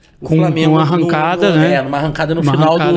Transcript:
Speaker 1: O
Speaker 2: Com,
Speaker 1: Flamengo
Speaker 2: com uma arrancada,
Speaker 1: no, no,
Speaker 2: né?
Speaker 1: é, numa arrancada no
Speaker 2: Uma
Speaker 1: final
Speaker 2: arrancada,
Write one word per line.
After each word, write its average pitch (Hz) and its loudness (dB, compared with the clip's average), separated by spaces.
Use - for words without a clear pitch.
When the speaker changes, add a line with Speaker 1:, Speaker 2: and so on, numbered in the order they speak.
Speaker 1:
O - -12
Speaker 2:
Com, 160 0
Speaker 1:
Flamengo 160 0
Speaker 2:
com 156 4
uma 160 2
arrancada, 170 0
Speaker 1:
no, 165 2
no, 156 2
Speaker 2:
né? - 2
Speaker 1:
é, 139 0
numa 139 -4
arrancada 151 -4
no 165 -2
Speaker 2:
Uma 143 0
Speaker 1:
final 156 2
Speaker 2:
arrancada, 151 0